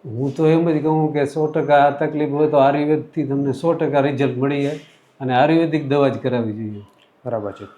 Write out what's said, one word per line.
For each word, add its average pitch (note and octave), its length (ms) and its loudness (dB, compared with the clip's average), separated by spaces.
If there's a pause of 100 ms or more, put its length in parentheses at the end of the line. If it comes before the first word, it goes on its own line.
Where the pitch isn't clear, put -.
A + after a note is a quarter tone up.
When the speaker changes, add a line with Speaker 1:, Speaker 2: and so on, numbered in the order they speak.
Speaker 1:
હું C3 300 -6
તો D#3+ 120 2
એમ E3 240 2
જ D3+ 120 0
કહું D#3 300 0
કે D3 120 0
સો D3+ 220 -2
ટકા D3 280 0
આ C#3+ 140 6
તકલીફ D3 400 -2
હોય C#3+ 200 2
તો D3 80 2
આયુર્વેદથી D3 680 0
તમને C#3 300 -2
સો E3+ 200 -2
ટકા D3+ 260 0
રિઝલ્ટ C#3 380 0
મળી C#3 260 -2
જાય D3 160 -4 (400)
અને C3 140 -4
આયુર્વેદિક D3+ 540 2
દવા C#3 200 2
જ A#2 100 -2
કરાવવી A#2 360 -2
જોઈએ. G#2+ 280 -10 (440)
Speaker 2:
બરાબર A2 260 -6
છે. G2+ 140 -16 (120)